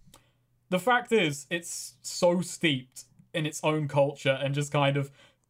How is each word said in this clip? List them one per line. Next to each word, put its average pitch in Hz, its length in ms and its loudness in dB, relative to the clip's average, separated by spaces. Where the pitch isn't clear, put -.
The 180 100 0
fact 240 320 0
is, 170 400 2
it's - 520 -8
so 180 400 2
steeped - 600 -2
in 156 140 -2
its 156 180 -8
own 156 240 0
culture 143 540 2
and 139 120 -2
just 143 160 -2
kind 139 280 2
of, 139 120 -4